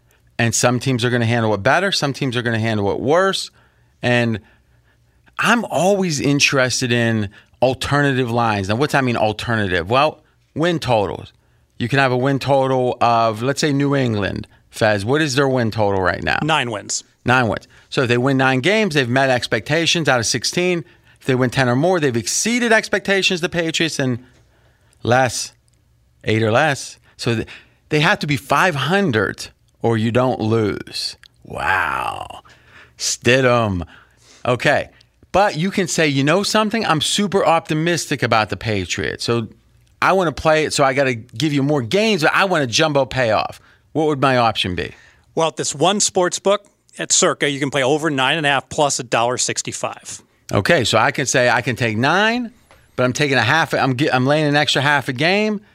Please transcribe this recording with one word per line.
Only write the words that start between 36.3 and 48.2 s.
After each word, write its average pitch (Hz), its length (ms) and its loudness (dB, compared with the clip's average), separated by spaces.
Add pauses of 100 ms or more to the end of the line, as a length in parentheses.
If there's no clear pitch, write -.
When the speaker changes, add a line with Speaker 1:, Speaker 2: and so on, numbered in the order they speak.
Speaker 1:
something? 214 420 0
I'm 156 140 0
super 196 460 0
optimistic 160 760 0
about 113 280 2
the - 80 -6
Patriots. 92 680 -4
So 117 240 -2 (540)
I 156 120 4
wanna 180 180 2
play 156 320 2
it, 110 80 -2
so 143 140 2
I 135 80 2
gotta 131 200 2
give 117 380 -4
you 143 100 0
more 143 200 0
games, 196 400 0
but 151 120 2
I 180 120 2
want 175 180 0
a 131 40 -2
jumbo 143 360 2
payoff." 117 560 0 (320)
What 151 160 0
would 147 140 -2
my 135 160 4
option 110 360 0
be? 80 200 -6 (420)
Speaker 2:
Well, 160 140 0
at - 80 -12
this - 180 -6
one 180 240 2
sports 180 400 0
book 202 280 0 (300)
at - 140 -6
Circa, 151 380 0
you 139 100 -6
can 143 100 -2
play 139 140 0
over 151 260 0
nine 135 280 0